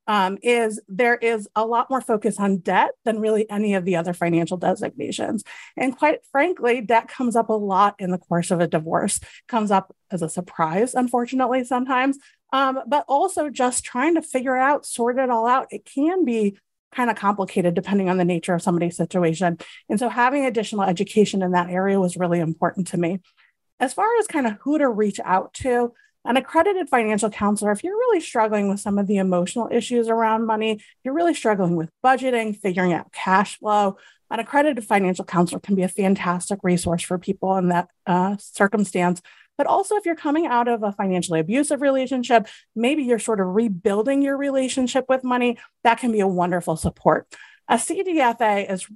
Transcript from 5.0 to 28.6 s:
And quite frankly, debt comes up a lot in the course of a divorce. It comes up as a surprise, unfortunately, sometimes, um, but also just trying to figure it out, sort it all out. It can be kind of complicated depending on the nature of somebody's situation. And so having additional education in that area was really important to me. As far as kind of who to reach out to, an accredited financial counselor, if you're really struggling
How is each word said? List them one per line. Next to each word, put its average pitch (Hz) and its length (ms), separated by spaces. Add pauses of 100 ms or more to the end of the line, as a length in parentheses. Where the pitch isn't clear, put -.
And 254 220
quite 302 220 (100)
frankly, 269 500
debt 226 280
comes 240 260
up 226 140
a 220 60
lot 202 440
in 180 140
the 180 60
course 170 340
of 170 80
a 165 80
divorce. 165 480
It - 320
comes 214 240
up 190 240 (160)
as 175 100
a 160 60
surprise, 175 640
unfortunately, 247 680
sometimes, 262 540 (340)
um, 269 340
but 285 220
also 302 420
just 247 320
trying 262 320
to - 80
figure 262 340
it 254 60
out, 277 240
sort 240 320
it 262 100
all 226 160
out. 247 280
It 208 120
can 330 400
be 220 320 (380)
kind 233 160
of 208 60
complicated 190 580
depending 190 340
on 185 80
the 180 80
nature 175 300
of 170 80
somebody's 175 340
situation. 170 600 (300)
And 214 100
so 240 100
having 254 380
additional 214 380
education 196 580
in 180 80
that 175 180
area 190 300
was 180 180
really 175 220
important 170 500
to - 80
me. 175 220 (640)
As 269 120
far 466 280
as 427 80
kind 277 180
of 208 140
who 294 180
to 285 100
reach 208 360
out - 300
to, 240 400 (300)
an 240 120
accredited 339 520
financial 214 420
counselor, 208 400
if 208 140
you're 381 120
really 453 240
struggling 214 480